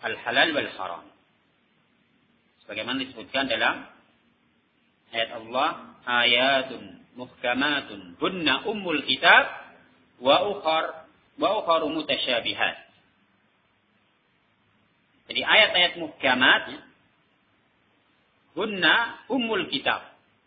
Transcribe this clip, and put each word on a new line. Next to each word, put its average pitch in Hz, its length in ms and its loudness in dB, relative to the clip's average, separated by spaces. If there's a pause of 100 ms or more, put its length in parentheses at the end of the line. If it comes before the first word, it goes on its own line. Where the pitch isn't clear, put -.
Al-halal 120 480 0
wal 120 240 -2
haram. 90 280 -10 (1600)
Sebagaimana 110 400 -6
disebutkan 120 460 -6
dalam 117 380 -2 (1200)
ayat 113 180 -4 (120)
Allah, 127 260 -2 (380)
"Ayatun 123 760 2 (360)
muhkamatun 123 1040 -4
hunna 156 420 -2
ummul 175 400 -4
kitab 180 460 6 (720)
wa 160 320 4
ukhar, 160 560 -4 (260)
wa 151 120 0 (120)
ukharu 160 320 2
mutasyabihat." 117 840 -2 (2500)
Jadi 123 160 -6
ayat-ayat 180 520 4
muhkamat, 147 640 4 (120)
ya, 156 60 -14 (1800)
hunna 185 360 2 (360)
ummul 220 380 -2
kitab 127 340 -2 (440)